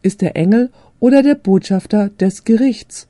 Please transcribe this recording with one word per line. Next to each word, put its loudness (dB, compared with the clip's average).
ist -4
der -4
Engel 0
oder 4
der 2
Botschafter -2
des -4
Gerichts. -2